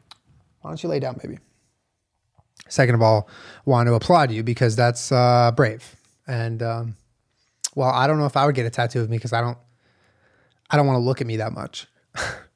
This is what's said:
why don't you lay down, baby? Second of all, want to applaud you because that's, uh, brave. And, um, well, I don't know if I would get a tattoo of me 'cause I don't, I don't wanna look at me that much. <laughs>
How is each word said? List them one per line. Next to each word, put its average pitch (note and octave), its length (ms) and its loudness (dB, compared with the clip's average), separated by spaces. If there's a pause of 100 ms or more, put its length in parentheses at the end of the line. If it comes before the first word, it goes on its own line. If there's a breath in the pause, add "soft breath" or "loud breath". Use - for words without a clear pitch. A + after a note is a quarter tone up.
(600)
why D3+ 100 -14
don't D#3+ 120 -12
you E3+ 60 -6
lay D3 100 -2
down, C3 220 -8
baby? - 180 -14 (1300)
Second B2 260 2
of A2+ 80 4
all, A2 260 4 (380 loud breath)
want A#2+ 220 2
to A#2+ 60 4
applaud C#3+ 360 4
you A2+ 140 -4
because A#2 320 0
that's, A#2+ 360 0
uh, B2 440 4
brave. A2+ 400 -2 (320)
And, A2+ 340 -6
um, A#2 360 -6 (760)
well, C3 160 -2
I B2+ 160 2
don't D3+ 140 2
know D3 80 0
if C3+ 100 -2
I C#3 80 2
would D3 80 2
get B2 120 -4
a A2+ 40 -4
tattoo A#2+ 320 -4
of A2 80 -4
me A2+ 80 -2
'cause A2+ 160 -8
I A#2 80 0
don't, B2 160 -4 (1120)
I D3 80 2
don't C#3+ 80 4
wanna C3 140 2
look B2+ 220 -2
at B2 40 -6
me A2+ 120 -6
that A2 160 -6
much. - 340 -14 (280)
<laughs> - 40 -10 (360 loud breath)